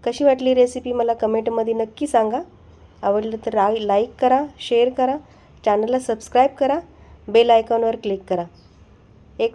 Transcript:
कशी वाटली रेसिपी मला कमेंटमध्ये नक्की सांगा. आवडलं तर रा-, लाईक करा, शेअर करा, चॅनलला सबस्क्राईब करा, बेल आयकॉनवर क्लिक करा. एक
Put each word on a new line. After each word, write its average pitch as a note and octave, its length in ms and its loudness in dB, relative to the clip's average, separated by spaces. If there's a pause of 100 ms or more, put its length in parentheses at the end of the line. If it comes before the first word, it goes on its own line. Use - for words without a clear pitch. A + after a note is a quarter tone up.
कशी B3 200 -4
वाटली C4 300 4
रेसिपी B3 380 0
मला A#3 220 0
कमेंटमध्ये A3+ 600 -2
नक्की A3+ 320 -6
सांगा. A#3 340 0 (640)
आवडलं G#3+ 340 -2 (100)
तर A3 60 -4
रा-, G#3+ 280 0
लाईक G#3 400 -2
करा, C4 240 2 (160)
शेअर A#3+ 280 0
करा, B3+ 280 -2 (480)
चॅनलला A3 340 0
सबस्क्राईब B3+ 520 0
करा, C#4 280 -2 (500)
बेल A#3 220 4
आयकॉनवर A3+ 460 2
क्लिक G3 280 -6
करा. F3+ 200 -4 (920)
एक A3+ 160 -4